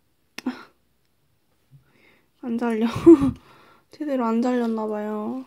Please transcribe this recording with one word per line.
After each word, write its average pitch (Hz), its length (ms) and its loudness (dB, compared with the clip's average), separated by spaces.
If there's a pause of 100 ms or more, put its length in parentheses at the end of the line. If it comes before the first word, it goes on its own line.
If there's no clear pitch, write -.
(440)
아, - 260 -10 (1700)
안 233 180 -8
잘려. 233 280 -2
<laughs> - 1040 2
제대로 269 340 -4
안 226 160 -2
잘렸나 233 460 -2
봐요. 214 600 -8